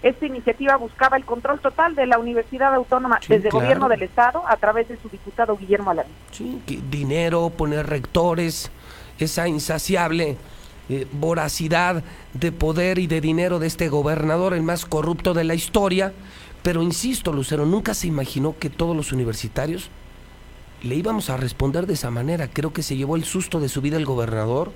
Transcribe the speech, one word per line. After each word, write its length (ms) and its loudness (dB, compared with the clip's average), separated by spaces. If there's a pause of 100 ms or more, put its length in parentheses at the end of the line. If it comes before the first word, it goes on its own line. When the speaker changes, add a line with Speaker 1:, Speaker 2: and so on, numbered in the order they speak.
Speaker 1:
esta 240 2
iniciativa 520 2
buscaba 400 2
el 80 -2
control 340 -2
total 360 2
de 120 2
la 120 6
Universidad 540 0
Autónoma, 480 2
Speaker 2:
Sí, 80 -14
Speaker 1:
desde 200 6
Speaker 2:
claro. 160 2
Speaker 1:
gobierno 240 4
del 140 2
Estado, 440 2
a 100 4
través 300 2
de 140 -12
su 80 -14
diputado 480 -2
Guillermo 340 0
Alanís. 220 -2 (180)
Speaker 2:
Sí, 340 -8
que 140 -6 (100)
dinero, 600 0
poner 380 -2
rectores, 840 0 (460)
esa 300 -2
insaciable, 920 0 (500)
eh, 240 -4
voracidad 920 0 (300)
de 180 -2
poder 460 2
y 100 0
de 120 2
dinero 400 2
de 80 0
este 220 -2
gobernador, 640 2
el 80 0
más 240 -2
corrupto 480 0
de 100 2
la 120 0
historia. 580 2 (500)
Pero 180 2
insisto, 520 0
Lucero, 320 0
nunca 280 0
se 140 -4
imaginó 500 -2
que 120 -6
todos 260 -2
los 160 -4
universitarios 760 -4 (920)
le 140 -4
íbamos 340 -2
a 80 -2
responder 500 0
de 80 0
esa 140 -4
manera. 380 -2
Creo 240 -4
que 120 -4
se 120 -4
llevó 220 0
el 80 -2
susto 340 -2
de 80 0
su 140 -2
vida 160 0
el 80 0
gobernador. 720 0